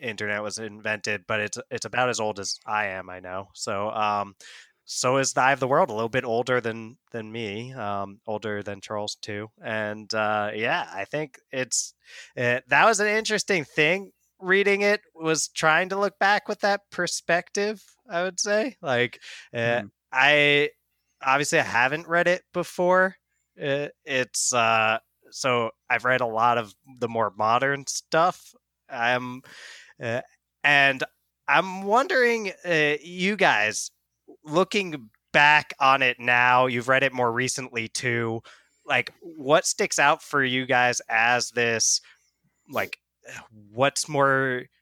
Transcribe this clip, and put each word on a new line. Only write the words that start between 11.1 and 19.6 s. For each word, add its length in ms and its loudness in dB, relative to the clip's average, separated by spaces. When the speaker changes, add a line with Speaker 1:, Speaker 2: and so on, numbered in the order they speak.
Speaker 1:
it's, 420 -6
uh, 300 0
that 180 4
was 160 4
an 80 2
interesting 560 0
thing. 460 0
Reading 420 2
it 180 2
was 340 -2
trying 420 2
to 80 -6
look 200 -2
back 300 2
with 120 -6
that 300 0
perspective, 920 -4
I 120 -2
would 180 -6
say. 420 -2
Like, 380 -2
uh, 280 0